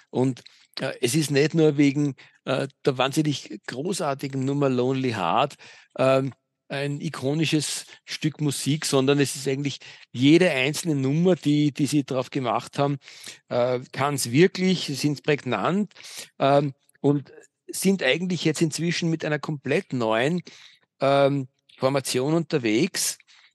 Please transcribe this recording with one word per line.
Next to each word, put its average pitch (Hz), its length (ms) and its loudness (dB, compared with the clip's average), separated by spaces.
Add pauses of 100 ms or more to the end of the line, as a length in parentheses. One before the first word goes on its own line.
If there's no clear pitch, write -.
(100)
Und, 131 320 -2 (380)
äh, - 200 -4
es 123 140 0
ist 147 160 0
nicht 147 240 2
nur 156 240 4
wegen, 143 360 2 (300)
äh, 135 240 -2 (160)
der 135 140 0
wahnsinnig 139 680 -2
großartigen 139 800 -6
Nummer 139 240 0
Lonely 131 440 0
Heart, 104 420 0 (420)
ähm, 135 380 2 (340)
ein 143 320 -6
ikonisches 151 840 -2 (200)
Stück - 360 -6
Musik, 147 460 -2
sondern 139 320 4
es 139 180 0
ist 135 120 -10
eigentlich 139 300 -4 (320)
jede 160 400 6
einzelne 147 440 0
Nummer, 156 420 2
die, 147 360 2
die 147 140 -2
sie 143 180 0
drauf 127 260 -4
gemacht 120 480 -4
haben, 143 200 0 (500)
äh, 123 320 0 (120)
kann's 139 380 -4
wirklich, 180 560 2
sie 147 80 -6
sind 143 280 -2
prägnant, 139 720 -2 (460)
ähm, 143 340 2 (280)
und 143 320 0 (340)
sind 190 360 0
eigentlich 160 420 0
jetzt 160 180 0
inzwischen 165 480 -2
mit 160 140 -4
einer 151 140 -2
komplett 147 540 -4
neuen, 123 500 0 (580)
ähm, 139 480 2 (280)
Formation 135 580 0
unterwegs. 147 840 0 (360)